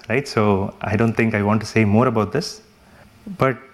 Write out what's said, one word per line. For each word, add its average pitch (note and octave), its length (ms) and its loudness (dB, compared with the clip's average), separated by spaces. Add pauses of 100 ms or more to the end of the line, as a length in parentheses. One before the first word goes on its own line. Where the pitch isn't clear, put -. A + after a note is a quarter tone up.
right? B2+ 180 -2
So G2+ 540 0
I F#2+ 140 -4
don't A2+ 180 2
think A2+ 200 0
I G#2 80 0
want G#2 200 0
to G#2+ 60 -10
say A2 180 2
more A2 220 4
about A2+ 240 0
this. - 300 -6 (760)
But, C3 200 0 (160)